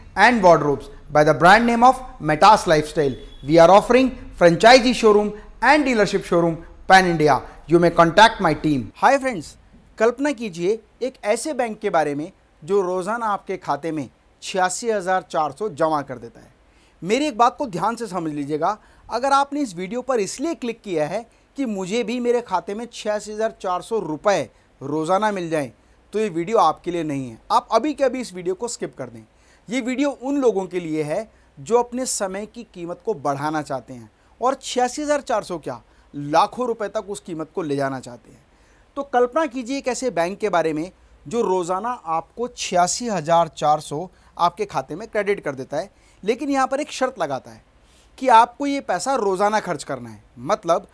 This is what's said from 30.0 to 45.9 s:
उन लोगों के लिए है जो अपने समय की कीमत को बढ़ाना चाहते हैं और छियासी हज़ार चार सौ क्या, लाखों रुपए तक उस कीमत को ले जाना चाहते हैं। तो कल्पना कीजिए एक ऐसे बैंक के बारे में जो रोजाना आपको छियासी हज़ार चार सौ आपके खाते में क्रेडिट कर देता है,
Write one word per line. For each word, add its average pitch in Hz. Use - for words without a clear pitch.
उन 269
लोगों 202
के 175
लिए 156
है 180
जो 143
अपने 240
समय 196
की 233
कीमत 175
को 220
बढ़ाना 143
चाहते 135
हैं 113
और 277
छियासी 247
हज़ार 294
चार 214
सौ 175
क्या, 127
लाखों 165
रुपए 226
तक 202
उस 196
कीमत 160
को 190
ले 143
जाना 135
चाहते 120
हैं। -
तो 277
कल्पना 247
कीजिए 254
एक 269
ऐसे 247
बैंक 175
के 214
बारे 165
में 160
जो 233
रोजाना 185
आपको 165
छियासी 180
हज़ार 170
चार 151
सौ 151
आपके 175
खाते 151
में 220
क्रेडिट 202
कर 143
देता 131
है, 185